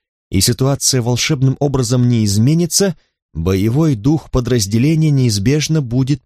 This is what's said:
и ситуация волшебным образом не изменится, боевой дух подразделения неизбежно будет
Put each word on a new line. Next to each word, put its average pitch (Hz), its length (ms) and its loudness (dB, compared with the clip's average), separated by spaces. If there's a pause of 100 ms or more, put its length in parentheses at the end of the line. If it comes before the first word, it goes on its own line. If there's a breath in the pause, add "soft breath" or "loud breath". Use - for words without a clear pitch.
(300)
и 95 100 0
ситуация 131 640 0
волшебным 127 580 0
образом 127 480 0
не 117 160 2
изменится, 151 720 0 (380)
боевой 107 640 0
дух 135 360 -2
подразделения 123 760 0
неизбежно 135 720 0
будет 127 440 -2